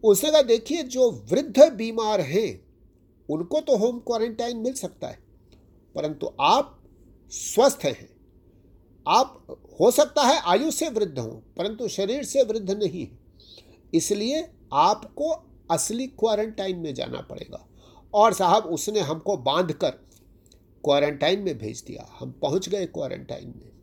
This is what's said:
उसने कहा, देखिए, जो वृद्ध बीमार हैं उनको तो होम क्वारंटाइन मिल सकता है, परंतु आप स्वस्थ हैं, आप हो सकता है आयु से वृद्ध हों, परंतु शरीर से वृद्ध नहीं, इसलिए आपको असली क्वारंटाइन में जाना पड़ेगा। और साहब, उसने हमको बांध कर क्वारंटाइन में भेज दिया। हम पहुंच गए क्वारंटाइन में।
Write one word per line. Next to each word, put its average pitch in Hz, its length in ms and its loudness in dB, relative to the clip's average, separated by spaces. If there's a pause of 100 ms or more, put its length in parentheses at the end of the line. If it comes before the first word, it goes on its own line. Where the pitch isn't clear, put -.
उसने 220 280 6
कहा, 311 120 8
देखिए, 233 420 0
जो 254 240 2 (220)
वृद्ध 285 400 0
बीमार 220 520 -4
हैं 143 360 -4 (680)
उनको 170 320 -4
तो 294 160 2
होम 240 220 0
क्वारंटाइन 233 580 -4
मिल 240 160 -4
सकता - 340 -10
है, - 100 -14 (800)
परंतु 151 360 -6 (100)
आप 220 340 2 (560)
स्वस्थ - 520 2
हैं, 131 260 -6 (960)
आप - 520 0 (220)
हो 196 120 8
सकता 294 300 2
है 277 220 4
आयु 220 280 2
से 320 180 -2
वृद्ध 196 300 -4
हों, 113 140 -8 (240)
परंतु 220 300 -4
शरीर 214 360 -4
से 269 200 2
वृद्ध 214 280 -2
नहीं, 185 360 -4 (880)
इसलिए 220 540 0 (260)
आपको 208 560 2 (420)
असली 226 380 -2
क्वारंटाइन 214 720 -2
में 156 140 -8
जाना 127 280 -6
पड़ेगा। - 440 -14 (480)
और 208 200 6
साहब, 190 320 4
उसने 175 360 -2
हमको 160 380 -2
बांध 151 340 0
कर 156 180 -2 (920)
क्वारंटाइन 147 560 2
में 180 180 -6
भेज 110 260 -10
दिया। - 240 -16 (120)
हम 127 120 -12 (100)
पहुंच 170 280 -2
गए 190 180 -4
क्वारंटाइन - 600 -10
में। - 240 -18 (120)